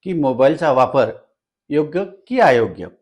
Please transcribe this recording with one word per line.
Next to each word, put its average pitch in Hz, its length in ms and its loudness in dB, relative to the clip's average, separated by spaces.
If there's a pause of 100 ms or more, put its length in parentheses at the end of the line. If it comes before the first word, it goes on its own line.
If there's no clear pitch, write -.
की 185 80 -6
मोबाईलचा 143 580 0
वापर 127 380 2 (600)
योग्य 151 340 -4 (240)
की 254 140 -4
अयोग्य. 110 460 2 (140)